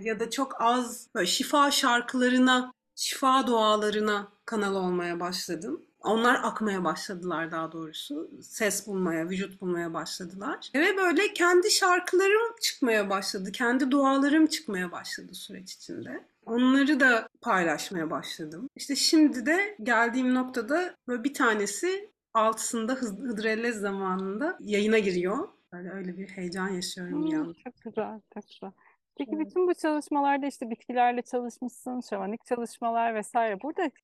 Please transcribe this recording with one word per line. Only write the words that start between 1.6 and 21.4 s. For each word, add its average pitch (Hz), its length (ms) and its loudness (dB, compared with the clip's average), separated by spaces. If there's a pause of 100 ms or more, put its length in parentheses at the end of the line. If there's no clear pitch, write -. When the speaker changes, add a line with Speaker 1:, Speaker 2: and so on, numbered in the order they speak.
Speaker 1:
şarkılarına, 254 1000 4 (240)
şifa 262 500 2
dualarına 214 800 2 (160)
kanal 202 300 -2
olmaya 180 460 -2
başladım. 180 640 -6 (180)
Onlar 226 420 4
akmaya 202 420 -2
başladılar 170 680 -4
daha 160 220 -6
doğrusu. 165 580 -10 (120)
Ses 196 440 -4
bulmaya, 175 420 -2
vücut 190 320 -6
bulmaya 170 340 -4
başladılar. 190 800 -8
Ve 370 220 2
böyle 381 360 2
kendi 359 380 4
şarkılarım 392 920 4
çıkmaya 214 480 0
başladı, 196 420 -4
kendi 254 380 2
dualarım 277 560 6
çıkmaya 185 460 -4
başladı 185 420 -12
süreç 185 380 -14
içinde. 208 520 -12 (220)
Onları 262 540 4
da 240 280 4 (120)
paylaşmaya 170 680 0
başladım. 160 680 -10
İşte - 200 -6
şimdi 262 500 4
de 403 360 0
geldiğim 240 520 2
noktada 254 600 -2 (140)
böyle 240 160 -4
bir 277 100 -2
tanesi 285 760 0 (240)